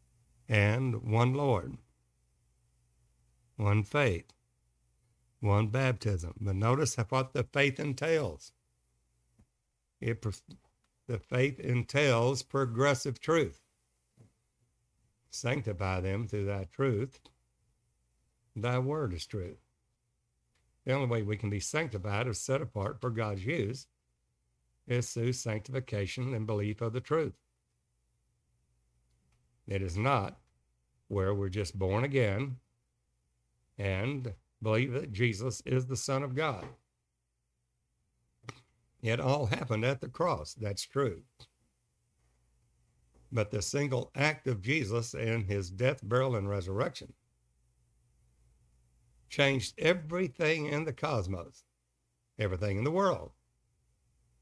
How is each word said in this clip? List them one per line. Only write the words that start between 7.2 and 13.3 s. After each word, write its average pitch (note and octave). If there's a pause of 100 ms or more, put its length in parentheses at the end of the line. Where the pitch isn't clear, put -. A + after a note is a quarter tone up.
the B2+
faith C#3
entails. D3 (1500)
It A#2
pro-, G#2+ (760)
the A2+
faith B2+
entails B2+
progressive C3
truth. D#3 (1700)